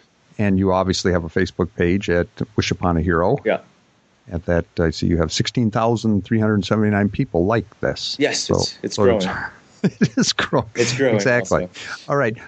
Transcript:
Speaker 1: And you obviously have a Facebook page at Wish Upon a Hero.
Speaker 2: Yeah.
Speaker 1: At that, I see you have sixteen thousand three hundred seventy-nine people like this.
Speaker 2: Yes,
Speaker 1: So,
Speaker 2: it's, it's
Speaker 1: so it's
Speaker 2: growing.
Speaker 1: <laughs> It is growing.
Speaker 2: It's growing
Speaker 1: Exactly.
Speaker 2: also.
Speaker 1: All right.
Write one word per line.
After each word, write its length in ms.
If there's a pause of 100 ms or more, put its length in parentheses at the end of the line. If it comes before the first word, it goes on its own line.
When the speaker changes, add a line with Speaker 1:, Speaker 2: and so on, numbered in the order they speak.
(380)
Speaker 1:
And 180
you 160
obviously 380
have 140
a 40
Facebook 460
page 340
at 200 (260)
Wish 160
Upon 260
a 40
Hero. 440
Speaker 2:
Yeah. 140 (720)
Speaker 1:
At 160
that, 200 (120)
I 120
see 180
you 80
have 160
sixteen 400
thousand 520
three 140
hundred 260
seventy-nine 440
people 360
like 360
this. 400
Speaker 2:
Yes, 240
Speaker 1:
So, 100
Speaker 2:
it's, 300
it's 100
Speaker 1:
so 100 (120)
it's 100
Speaker 2:
growing. 120 (440)
Speaker 1:
<laughs> 0
It 340
is 160
growing. 440
Speaker 2:
It's 200
growing 200
Speaker 1:
Exactly. 480
Speaker 2:
also. 440
Speaker 1:
All 80
right. 200 (120)